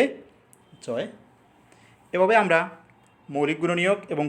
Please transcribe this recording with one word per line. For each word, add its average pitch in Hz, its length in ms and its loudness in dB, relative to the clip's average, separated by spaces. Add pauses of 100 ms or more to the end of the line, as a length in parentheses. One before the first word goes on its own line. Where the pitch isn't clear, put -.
(840)
ছয়। 127 240 -6 (1040)
এভাবে 185 240 2
আমরা 185 220 4 (680)
মৌলিক 147 320 -2
গুণনীয়ক 175 380 0 (120)
এবং 151 180 -2